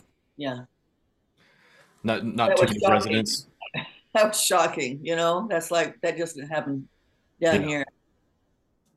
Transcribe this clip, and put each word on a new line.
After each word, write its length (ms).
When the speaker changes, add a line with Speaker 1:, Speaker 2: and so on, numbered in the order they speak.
Speaker 1:
Yeah. 220
Speaker 2:
Not, 220
not 260
Speaker 1:
That 40
Speaker 2:
too 60
Speaker 1:
was 80
Speaker 2:
many 100
Speaker 1:
shocking. 140
Speaker 2:
residents. 540
Speaker 1:
<laughs> 120
That 140
was 160
shocking, 580
you 140
know? 340
That's 220
like, 300
that 160
just 180
didn't 140
happen 400
down 200
Speaker 2:
Yeah. 60
Speaker 1:
here. 180